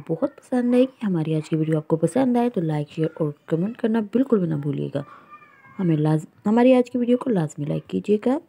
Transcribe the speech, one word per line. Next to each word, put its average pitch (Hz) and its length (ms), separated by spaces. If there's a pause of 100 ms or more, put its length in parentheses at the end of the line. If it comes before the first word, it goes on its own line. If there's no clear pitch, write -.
बहुत - 220
पसंद 247 440
आएगी। 254 320
हमारी 160 280
आज 156 140
की 165 80
वीडियो 156 220
आपको 156 180
पसंद 247 400
आए 240 140
तो 202 100
लाइक, 151 280
शेयर 160 220 (100)
और 151 120 (160)
कमेंट 185 280
करना 226 240 (140)
बिल्कुल 240 260
भी 175 60
ना 160 100
भूलिएगा। 143 480 (720)
हमें 170 200
लाज-, 156 300 (200)
हमारी 240 260
आज 247 160
की 254 100
वीडियो 240 180
को 247 140
लाजमी 151 360
लाइक 156 240
कीजिएगा, 214 580